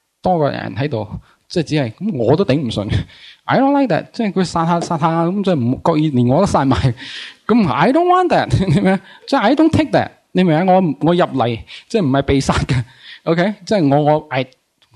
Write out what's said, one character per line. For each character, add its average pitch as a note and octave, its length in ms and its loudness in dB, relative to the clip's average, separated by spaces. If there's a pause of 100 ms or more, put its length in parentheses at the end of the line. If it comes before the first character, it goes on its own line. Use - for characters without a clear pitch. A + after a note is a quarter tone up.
(220)
多 F#3 160 0
個 D3 120 0
人 - 260 -10
喺 C#3 120 -4
度， G#2+ 180 -6 (420)
即 F3 120 -4
係 - 20 -2
只 C#3+ 140 -6
係， B2 160 -2
咁 F#3 240 -8
我 A#2+ 200 2
都 G3 80 0
頂 C#3 160 0
唔 A#2 100 -4
順。 G2+ 200 -4 (540)
I C#3+ 140 0
don't C#4 200 2
like A#3+ 160 0
that， - 180 -4
即 A#3 120 -6
係 F#3+ 80 -4
佢 F#3 120 0
殺 E3 220 -2
下 F3 140 0
殺 E3+ 180 -4
下， E3 280 0
咁 F#3+ 180 -2
即 G3 60 0
係 F3+ 80 2
唔 A#2+ 260 -2
覺 D#3+ 180 2
意 D#3 80 0
連 B2 180 2
我 C#3+ 120 2
都 G3 60 2
殺 D3 180 0
埋。 C3 120 2 (680)
咁 G#3+ 220 2
I D3+ 240 2
don't E4+ 140 2
want F4+ 220 2
that， E3 240 0
<laughs> - 140 2
你 D3+ 80 2
明 F#3 80 2
唔 - 20 -2
明 F#3+ 80 4
啊？ F#3+ 80 -2 (260)
即 - 100 -2
係 - 20 2
I A3+ 160 2
don't D#4 160 4
take D4+ 200 0
that， C#3 200 0 (220)
你 F3+ 120 2
明 D#3+ 100 2
唔 D3+ 40 2
明 F#3+ 100 0
啊？ F3+ 60 6
我， D#3+ 340 0
我 F3 60 2
入 F3 100 2
嚟， A#2+ 340 -2 (300)
即 A3+ 100 -2
係 F#3 60 0
唔 C3 60 0
係 C#3 120 0
被 C#3 180 0
殺 - 140 -2
嘅。 B2+ 300 -2 (400)
OK， F3 300 0 (100)
即 A3+ 100 -2
係 D#3+ 140 2
我， C#3+ 140 4
我， D3+ 260 0
I， C3 180 -4 (500)